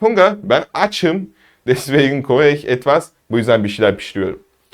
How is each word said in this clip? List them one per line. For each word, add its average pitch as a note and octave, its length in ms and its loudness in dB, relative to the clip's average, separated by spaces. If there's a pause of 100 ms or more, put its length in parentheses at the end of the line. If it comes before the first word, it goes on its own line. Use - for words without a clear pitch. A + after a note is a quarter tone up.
Hunger, G#3 420 2
ben D3+ 220 0 (100)
açım. F#3+ 560 -2 (360)
Deswegen C3+ 560 0
koche C#3+ 300 2
ich D3 120 -6
etwas, C#3 460 0 (200)
bu A#2 80 0
yüzden A2 260 2
bir G#2 40 -2
şeyler G#2 280 0
pişiriyorum. F#2+ 420 -8 (360)